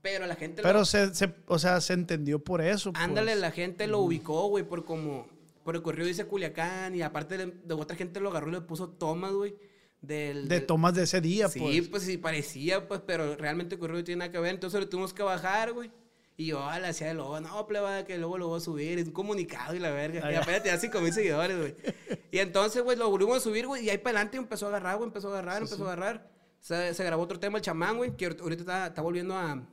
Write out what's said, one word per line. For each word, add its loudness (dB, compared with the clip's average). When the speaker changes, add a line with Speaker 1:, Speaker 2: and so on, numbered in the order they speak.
Speaker 1:
Pero -2
la -2
gente -8
Speaker 2:
Pero 8
Speaker 1:
lo 6
Speaker 2:
se, 4
se, 2
o 4
sea, 6
se 0
entendió 2
por 0
eso, 2
pues. 0
Speaker 1:
Ándale, 4
la 2
gente -2
lo 4
Speaker 2:
Ujú. 6
Speaker 1:
ubicó, 2
güey, 2
por -6
como, -4
por -2
el -2
corrido -2
dice -2
Culiacán, -2
y 0
aparte -4
de, -4
de -8
otra -4
gente -6
lo 0
agarró -2
y -2
le -4
puso -6
tomas, -2
güey, 0
del, -4
Speaker 2:
De 2
Speaker 1:
del -2
Speaker 2:
tomas 6
de 4
ese 2
día, 4
Speaker 1:
Sí, -4
Speaker 2:
pues. 4
Speaker 1:
pues, -4
sí, -2
parecía, -2
pues, -4
pero 0
realmente -4
el -14
corrido -4
no -4
tiene -4
nada -6
que -4
ver, 0
entonces -2
lo -2
tuvimos -4
que -4
bajar, 0
güey. -8
Y -4
yo, -2
ah, -4
le -2
hacía -4
de -2
lobo, -4
"No, -6
pleba, -2
que -6
luego -2
lo -2
voy -2
a -2
subir", -2
es 0
un -8
comunicado -4
y -4
la 0
verga. -2
Speaker 2:
Ah, 0
Speaker 1:
Y 2
Speaker 2:
ya. 4
Speaker 1:
apenas 2
tenía 4
cinco 0
mil 4
seguidores, 2
güey. -2
Speaker 2:
<laughs> -6
Speaker 1:
Y 2
entonces, 2
güey, 2
lo 4
volvimos 4
a 4
subir, 0
güey, -4
y 2
ahí 2
para 0
adelante -2
empezó -6
a -2
agarrar, -2
güey, -4
empezó -8
a -4
agarrar, -4
Speaker 2:
Sí, -2
Speaker 1:
empezó -6
Speaker 2:
sí. -6
Speaker 1:
a -4
agarrar. -4
Se, -2
se -2
grabó 2
otro -4
tema, -2
el -2
chamán, 2
güey, -2
que -2
ahorita, -4
ahorita -2
está, -2
está -6
volviendo 0
a -2